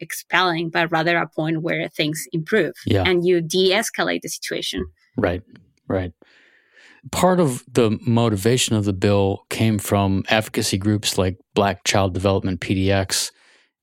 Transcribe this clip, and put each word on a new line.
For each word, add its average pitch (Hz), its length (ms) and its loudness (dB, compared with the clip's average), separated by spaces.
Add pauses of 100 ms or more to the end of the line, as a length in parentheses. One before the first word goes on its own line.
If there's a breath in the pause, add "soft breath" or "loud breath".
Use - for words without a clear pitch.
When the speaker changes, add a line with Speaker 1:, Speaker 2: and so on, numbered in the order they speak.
Speaker 1:
expelling, 170 680 -2
but 170 220 -2
rather 165 240 0
a 160 120 -2
point 160 340 -4
where 165 260 -4
things 156 440 -4
improve 165 420 -2 (120)
Speaker 2:
Yeah. 98 200 2
Speaker 1:
and 175 200 2
you 180 140 2
de-escalate 185 800 0
the 165 60 -12
situation. - 560 -6 (320)
Speaker 2:
Right, 90 260 -2 (460)
right. 90 240 -4 (1000 soft breath)
Part 180 280 4
of 131 260 0
the 113 400 2
motivation 113 680 2
of 104 80 0
the 101 80 0
bill 98 580 2
came 110 280 2
from 98 500 2
advocacy 110 480 0
groups 104 420 0
like 95 200 0 (160)
Black 101 300 0
Child 98 300 0
Development, 95 460 0
P - 140 -4
D 95 180 0
X, - 400 -2 (500 soft breath)